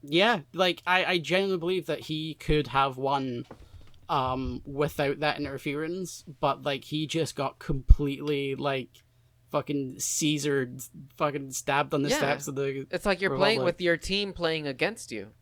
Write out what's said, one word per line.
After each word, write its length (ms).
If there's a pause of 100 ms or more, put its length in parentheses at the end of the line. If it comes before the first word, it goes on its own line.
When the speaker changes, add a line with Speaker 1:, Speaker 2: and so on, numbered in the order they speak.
Speaker 1:
Yeah, 380 (120)
like, 340
I, 180
I 140
genuinely 400
believe 280
that 140
he 340
could 320
have 320
won, 480 (640)
um, 580
without 540
that 180
interference, 880 (160)
but, 240
like, 200
he 220
just 300
got 220
completely, 960
like, 340 (600)
fucking 500
Caesared, 800 (340)
fucking 360
stabbed 420
on 80
the 80
Speaker 2:
Yeah. 80
Speaker 1:
steps 300
of 80
the 340
Speaker 2:
It's 160
like 160
you're 140
playing 240
Speaker 1:
Republic. 160
Speaker 2:
with 60
your 140
team 380
playing 320
against 460
you. 160 (140)